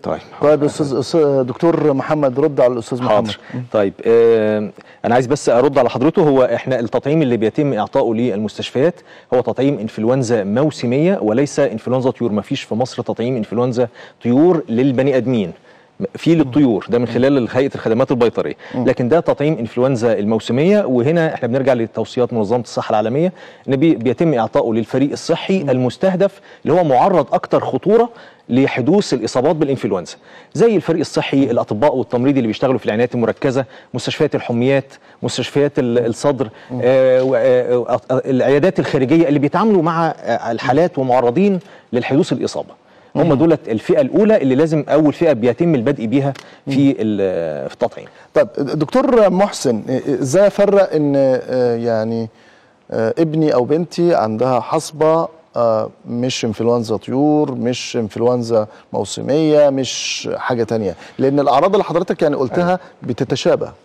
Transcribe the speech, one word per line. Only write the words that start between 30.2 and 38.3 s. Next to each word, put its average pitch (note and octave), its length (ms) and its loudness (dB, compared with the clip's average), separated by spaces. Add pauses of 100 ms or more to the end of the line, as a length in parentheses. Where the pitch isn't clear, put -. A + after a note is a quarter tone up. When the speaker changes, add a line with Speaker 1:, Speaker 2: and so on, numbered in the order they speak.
Speaker 1:
زي G#3+ 220 4
الفريق E3 240 0
الصحي، C#3 440 0
الأطباء A#2+ 520 0
والتمريض B2+ 400 0
اللي B2 100 0
بيشتغلوا B2 320 0
في - 80 -6
العنايات A#2 280 -2
المركزة، A#2+ 500 -2 (300)
مستشفيات C3 400 -2
الحميات، C3 580 0 (300)
مستشفيات C#3 560 -2
ال-، A#2+ 280 0
الصدر، A#2 420 -2 (220)
Speaker 2:
مم. B2+ 140 -8
Speaker 1:
آه، C3 380 4
و-، C3 120 0
آه، B2 640 0 (100)
آه، C3 160 0
العيادات C3+ 520 2